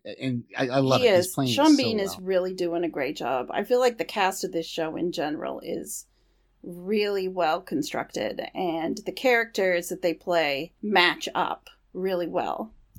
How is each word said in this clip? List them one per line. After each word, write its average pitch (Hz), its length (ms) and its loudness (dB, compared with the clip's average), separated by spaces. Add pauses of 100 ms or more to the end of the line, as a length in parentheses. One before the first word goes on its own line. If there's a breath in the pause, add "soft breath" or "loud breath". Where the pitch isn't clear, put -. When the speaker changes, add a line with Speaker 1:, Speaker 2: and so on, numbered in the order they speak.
(220)
Speaker 1:
and 127 220 -4 (140)
I, 127 120 0
I 135 100 2
love 131 220 4
Speaker 2:
He 247 60 6
Speaker 1:
it. 196 100 6
He's 180 100 4
Speaker 2:
is. - 80 -8
Speaker 1:
playing 131 140 0
it 117 60 2
Speaker 2:
Sean 302 200 8
Speaker 1:
so - 20 6
Speaker 2:
Bean 226 220 2
is 196 180 -2
Speaker 1:
well. 185 80 -14
Speaker 2:
really 185 280 2
doing 175 320 0
a 160 40 -2
great 151 280 -4
job. 127 340 -2
I - 120 -2
feel 247 160 2
like 240 180 2
the - 80 -4
cast 190 400 0
of 185 80 -8
this 165 140 -2
show 160 280 -4
in 175 160 -2
general 147 500 -4
is - 440 -8 (580)
really 190 640 -2
well 180 340 0
constructed, - 800 -4 (140)
and 165 500 -2
the - 60 -4
characters 214 800 2
that 175 120 -8
they 170 120 0
play 160 680 0
match 175 540 2
up - 340 -2 (240)
really 185 340 -2
well. 170 460 -4 (260)